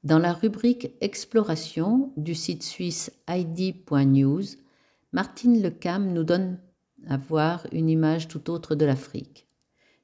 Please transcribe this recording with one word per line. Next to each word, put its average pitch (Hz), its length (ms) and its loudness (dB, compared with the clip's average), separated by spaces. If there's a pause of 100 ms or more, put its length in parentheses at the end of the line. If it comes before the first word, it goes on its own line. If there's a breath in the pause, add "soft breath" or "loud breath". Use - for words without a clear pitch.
Dans 160 140 6
la 170 160 2
rubrique « 220 640 0
Exploration » 208 1160 0
du 156 160 -4
site 165 280 -6
suisse - 480 -8 (160)
I 180 200 -2
D 180 260 -4
point 143 320 0
news, 135 380 4 (720 soft breath)
Martine 226 500 2
Lecam 185 500 -2
nous 165 120 0
donne 180 340 0 (500)
à 139 80 0
voir 156 560 -2
une 160 160 0
image 160 400 2
tout 156 220 -10
autre 165 240 -4
de 151 100 2
l'Afrique. - 640 -4 (560)